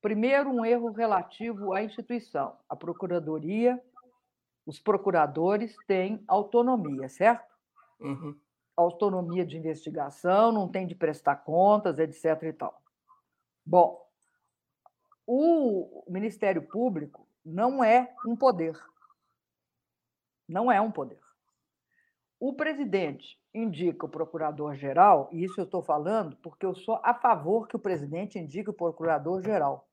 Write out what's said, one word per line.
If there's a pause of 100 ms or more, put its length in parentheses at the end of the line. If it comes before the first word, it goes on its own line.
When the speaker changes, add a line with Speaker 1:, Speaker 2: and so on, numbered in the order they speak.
Speaker 1:
Primeiro,
um
erro
relativo
à
instituição. (100)
A
procuradoria, (840)
os
procuradores (100)
têm
autonomia,
certo? (460)
Speaker 2:
Uhum. (360)
Speaker 1:
Autonomia
de
investigação,
não
tem
de
prestar
contas,
et
cetera
e
tal. (840)
Bom, (1300)
o
Ministério
Público (160)
não
é (120)
um
poder. (1700)
Não
é
um
poder. (1160)
O
presidente (140)
indica
o
procurador-geral,
e
isso
eu
tô
falando
porque
eu
sou
a
favor
que
o
presidente
indique
o
procurador-geral.